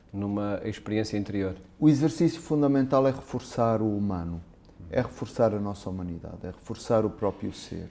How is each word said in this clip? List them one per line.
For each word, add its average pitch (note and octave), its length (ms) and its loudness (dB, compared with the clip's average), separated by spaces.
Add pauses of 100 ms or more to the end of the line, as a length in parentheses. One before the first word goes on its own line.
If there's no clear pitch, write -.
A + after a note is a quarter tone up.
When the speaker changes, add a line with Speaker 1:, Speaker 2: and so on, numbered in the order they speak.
(120)
Speaker 1:
numa G2+ 520 -2
experiência G#2+ 540 -2
interior. G2 380 -2 (240)
Speaker 2:
O D3+ 80 6
exercício D#3+ 540 4
fundamental C#3 680 4
é C3 40 6
reforçar A#2 680 0
o G#2+ 160 2
humano, F2 460 -2 (480)
é G2+ 120 0
reforçar A2+ 520 0
a G#2 60 -2
nossa G2+ 280 -6
humanidade, F2 560 -8
é F2+ 40 -8
reforçar A2 580 0
o G2+ 60 0
próprio G2 420 -4
ser. E2+ 380 -12